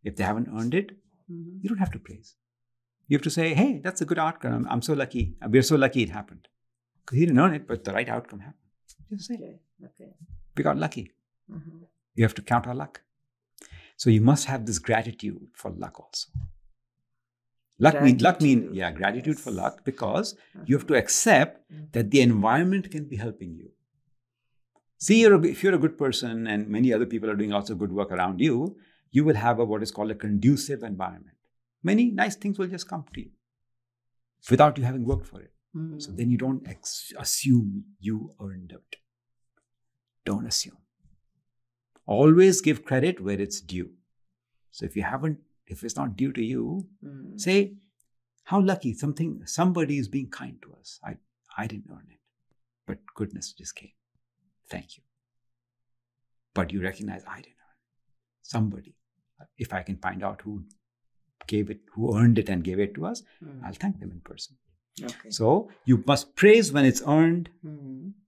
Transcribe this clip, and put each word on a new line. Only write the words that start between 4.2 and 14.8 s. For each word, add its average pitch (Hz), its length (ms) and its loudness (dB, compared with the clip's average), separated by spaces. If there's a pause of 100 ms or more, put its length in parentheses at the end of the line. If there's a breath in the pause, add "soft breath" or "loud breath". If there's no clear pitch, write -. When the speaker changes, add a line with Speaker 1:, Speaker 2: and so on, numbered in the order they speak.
Speaker 1:
I'm 120 140 -2
so 156 100 -2
lucky. 127 440 -4 (120)
We're 127 200 6
so 156 80 4
lucky 135 260 2
it 104 80 -2
happened." - 380 -14 (580)
'Cause 123 120 -4
he 160 80 6
didn't 135 180 4
earn 180 100 4
it, 143 140 -8
but - 160 -8
the 98 80 -6
right 120 160 -2
outcome 113 320 -8
happened. 127 180 -20 (500)
You 208 80 -12
have - 40 -12
to 170 40 -16
say, 240 120 -10
Speaker 2:
Okay, - 240 -18 (260)
okay. - 240 -20 (460)
Speaker 1:
"We 143 80 -4
got 147 200 0
lucky." 151 200 -8 (460)
Speaker 2:
Mm-hmm. 160 280 -18 (380)
Speaker 1:
You 113 80 4
have 107 160 0
to - 20 -18
count 120 240 0
our 123 80 -8
luck. - 280 -12 (920 loud breath)
So - 140 2
you 107 100 8
must 135 260 4
have 127 200 -6
this 101 140 -4 (100)